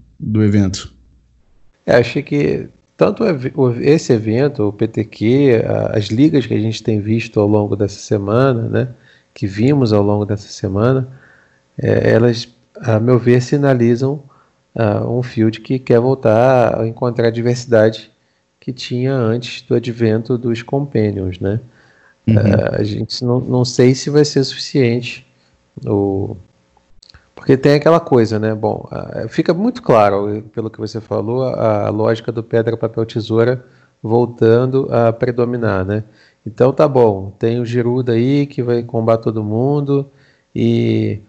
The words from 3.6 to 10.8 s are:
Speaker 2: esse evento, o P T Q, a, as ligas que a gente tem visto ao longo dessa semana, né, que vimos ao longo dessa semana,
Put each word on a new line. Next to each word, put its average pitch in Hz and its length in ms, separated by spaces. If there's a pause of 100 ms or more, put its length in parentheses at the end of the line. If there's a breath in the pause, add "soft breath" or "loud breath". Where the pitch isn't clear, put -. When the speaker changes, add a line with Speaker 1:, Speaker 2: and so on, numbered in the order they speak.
Speaker 2:
esse 135 420
evento, 110 520
o 101 100
P 110 140
T 107 160
Q, 120 600
a, 107 320
as 107 100
ligas 127 420
que 110 80
a 107 40
gente 110 220
tem 110 180
visto 113 400
ao 104 80
longo 104 280
dessa 98 240
semana, 113 680
né, 110 200 (440 soft breath)
que - 140
vimos 113 480
ao 104 80
longo 104 240
dessa 101 220
semana, 120 600 (680 soft breath)